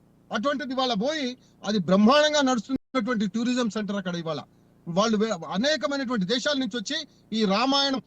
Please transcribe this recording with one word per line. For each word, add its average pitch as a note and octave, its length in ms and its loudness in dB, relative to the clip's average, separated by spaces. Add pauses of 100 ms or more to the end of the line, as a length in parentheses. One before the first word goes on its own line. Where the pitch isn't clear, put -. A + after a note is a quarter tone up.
(320)
అటువంటిది C4+ 420 -4
వాళ్ళ B3+ 200 0
పోయి B3+ 440 -2 (280)
అది G#3 140 0
బ్రహ్మాండంగా C4 600 6
నడుస్తున్నటువంటి B3+ 840 0
టూరిజం A#3+ 420 -2
సెంటర్ G3+ 260 -4
అక్కడ. F#3 200 -6
ఇవాళ D#3+ 260 -6 (460)
వాళ్ళు G#3 300 2
వే-, A3 140 0
అనేకమైనటువంటి A#3+ 920 -2
దేశాల C4 320 -2
నుంచి B3 200 -4
వచ్చి C#4+ 300 -8 (340)
ఈ G#3+ 40 4
రామాయణం C4 600 2